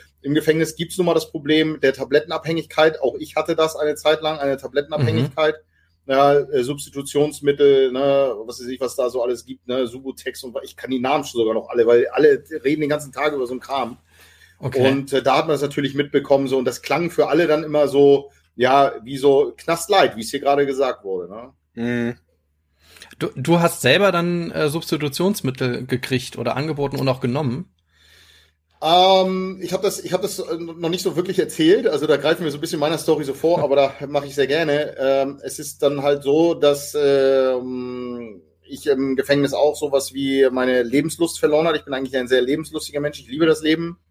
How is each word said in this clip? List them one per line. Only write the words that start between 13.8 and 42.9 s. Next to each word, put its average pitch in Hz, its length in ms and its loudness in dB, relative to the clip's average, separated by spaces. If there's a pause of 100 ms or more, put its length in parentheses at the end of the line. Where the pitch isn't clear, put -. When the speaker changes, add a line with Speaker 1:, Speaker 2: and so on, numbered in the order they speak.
Speaker 2:
Okay. 131 280 2
Speaker 1:
Und, 135 240 -2
äh, 131 80 2
da 131 160 2
hat 151 120 0
man 156 60 2
das 139 80 -2
natürlich 143 320 -4
mitbekommen, 139 520 2
so, 131 120 0
und 127 60 0
das 123 160 -4
klang 160 300 -2
für - 160 2
alle 160 220 2
dann 151 160 2
immer 151 240 2
so, 139 420 4 (240)
ja, 131 380 4 (100)
wie 131 140 -12
so 135 400 4
Knast - 340 -4
Light, 147 260 4
wie 113 40 -8
es 110 100 -8
hier 143 80 -4
gerade 143 260 2
gesagt 135 380 -2
wurde, 92 260 -6
ne? 113 240 -16 (220)
Speaker 3:
Mhm. 120 400 -4 (1040)
Speaker 2:
Du, - 160 -4
du 165 240 2
hast 170 220 0
selber 180 320 4
dann, 175 400 -2
äh, 156 160 0
Substitutionsmittel 143 1160 -4
gekriegt 127 520 -4
oder 120 180 -4
angeboten 143 420 -4
und 131 100 -2
auch 131 120 0
genommen? 131 520 -4 (1080)
Speaker 1:
Ähm, 185 800 4
ich 165 100 -6
hab 190 80 -2
das, 196 240 -2
ich 156 80 -8
hab 180 80 0
das, - 180 -6
äh, 170 200 -6
noch 165 320 -6
nicht 180 120 -4
so 156 140 -2
wirklich 180 220 -4
erzählt, 165 500 4
also 147 180 -2
da 147 120 4
greifen 165 260 0
wir 151 60 -2
so 147 80 -8
ein - 20 -12
bisschen 160 180 -6
meiner 151 200 0
Story 151 260 0
so 135 80 -6
vor, 165 260 0
Speaker 2:
<laughs> 151 40 -2
Speaker 1:
aber 139 120 2
da 139 320 2
mache 143 200 -4
ich 135 80 -14
sehr 135 120 0
gerne. 147 520 0
Ähm, 135 440 0
es - 160 -10
ist - 240 -12
dann 143 200 2
halt 143 200 0
so, 156 300 2
dass, 143 420 0
ähm, 127 1500 0 (260)
ich 139 180 -12
im 135 300 0
Gefängnis 139 380 0
auch 147 220 2
sowas 139 360 -2
wie 135 380 2
meine 127 320 2
Lebenslust 151 560 -2
verloren 156 280 2
hatte. 156 120 0
Ich - 80 -14
bin 139 80 -6
eigentlich 131 220 -4
ein 123 120 -4
sehr 127 140 4
lebenslustiger 147 580 -4